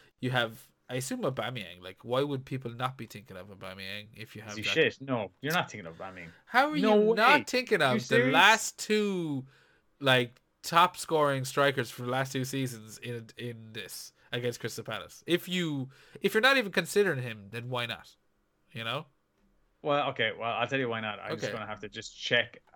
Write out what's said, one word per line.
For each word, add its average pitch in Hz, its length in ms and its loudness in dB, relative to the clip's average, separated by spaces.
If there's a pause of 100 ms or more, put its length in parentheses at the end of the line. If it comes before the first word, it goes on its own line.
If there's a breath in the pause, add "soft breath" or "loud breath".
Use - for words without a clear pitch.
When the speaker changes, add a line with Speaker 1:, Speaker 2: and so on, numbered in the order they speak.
(220 soft breath)
Speaker 1:
You 127 100 -2
have, 117 360 -2 (220)
I 123 60 -6
assume, 226 280 -6
Aubameyang. 110 600 -6
Like, 92 220 -14
why 123 180 0
would 135 220 -4
people 127 260 -8
not 127 260 -6
be 117 100 -12
thinking 98 300 -16
of 95 120 -14
Aubameyang 98 640 -12
if 110 200 -16
you 107 60 -12
have 107 100 -14
Speaker 2:
Is 104 40 -10
he 110 80 -8
Speaker 1:
that? - 80 -2
Speaker 2:
shit? 147 300 2
No, 123 300 -4 (100)
you're 151 120 -4
not - 160 -2
thinking 104 160 -14
of 82 120 -14
Aubameyang. 92 320 -14 (160)
Speaker 1:
How 269 260 4
are 302 60 -2
Speaker 2:
No 214 180 6
Speaker 1:
you 214 140 8
Speaker 2:
way. 226 60 4
Speaker 1:
not 262 340 6
thinking 247 320 2
of 131 140 6
Speaker 2:
You 110 40 2
Speaker 1:
the - 60 -4
Speaker 2:
serious? 127 280 4
Speaker 1:
last 202 460 6
two, 180 640 0 (540 soft breath)
like, 127 420 2 (220)
top 175 340 4
scoring 143 460 2
strikers 131 480 2
for 123 120 -10
the 123 60 -4
last 131 220 0
two 131 140 -2
seasons 117 540 -6
in, 120 280 -10 (100)
in 113 360 -12
this - 380 -12 (200 soft breath)
against 123 300 -4
Crystal 113 220 -6
Palace? 101 440 -10
If 170 220 0
you, 156 400 -2 (320 loud breath)
if 202 120 0
you're 214 80 4
not 269 160 6
even 202 140 0
considering 175 500 0
him, 107 300 -10
then 120 180 -8
why 123 160 -4
not? 113 240 -10 (640)
You 113 140 -10
know? 135 200 -4 (800)
Speaker 2:
Well, 143 260 0
okay. 117 300 0
Well, 113 120 -2
I'll 117 160 0
tell 135 120 -2
you 123 100 0
why 113 120 -4
not. 104 180 -6
I'm 92 160 -10
just 107 100 -6
Speaker 1:
Okay. 104 80 -6
Speaker 2:
gonna 110 140 -8
have 104 140 -10
to 104 80 -10
just - 300 -14
check, 117 400 0 (160)